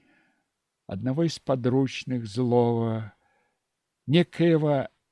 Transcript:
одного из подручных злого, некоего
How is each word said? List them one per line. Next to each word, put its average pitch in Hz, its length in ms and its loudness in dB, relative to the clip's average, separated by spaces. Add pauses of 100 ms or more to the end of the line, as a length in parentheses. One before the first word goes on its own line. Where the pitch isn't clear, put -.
(880)
одного 117 360 -4
из 160 160 -4
подручных 127 840 -2
злого, 117 880 0 (920)
некоего 156 840 2 (220)